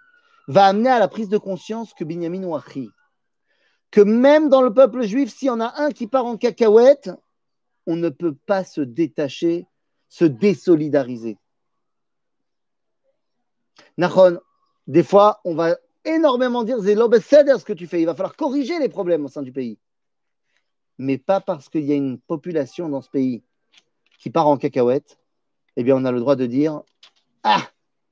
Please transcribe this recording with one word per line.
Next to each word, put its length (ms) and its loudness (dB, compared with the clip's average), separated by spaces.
va 180 4
amener 240 2
à 80 2
la 100 2
prise 220 -10
de 80 0
conscience 560 -10
que 100 -12
Binyamin 420 -8
ou 100 -6
Achi, 340 -12
que 100 6
même 480 4
dans 120 6
le 120 2
peuple 300 4
juif, 300 -2
s'il 140 -8
y 40 0
en 100 -4
a 200 -6
un 100 -2
qui 160 -10
part 180 -2
en 100 -6
cacahuète, 760 4
on 80 -2
ne 140 -2
peut 260 -6
pas 200 -2
se 160 -8
détacher, 840 -6
se 160 0
désolidariser. 1120 0
Nachon, 420 4
des 160 2
fois, 420 4
on 100 -6
va 220 -2
énormément 600 0
dire, « 200 -4
C'est 120 0
lo 120 2
beseder 500 4
ce 60 -16
que 100 -10
tu 140 -12
fais, 140 -4
il 40 -2
va 100 -2
falloir 200 -8
corriger 440 -4
les 100 -2
problèmes 340 -4
au 60 -10
sein 140 -12
du 100 -14
pays. » 260 -10
Mais 200 -4
pas 220 -2
parce 300 -10
qu'il 160 -6
y 80 -2
a 20 0
une 240 -4
population 680 -8
dans 120 -8
ce 80 -20
pays 340 -4
qui 100 -14
part 180 0
en 100 4
cacahuète, 600 -2
eh 60 -4
bien, 120 2
on 100 -2
a 60 -2
le 80 -2
droit 160 0
de 100 -2
dire, « 380 -4
Ah, 200 0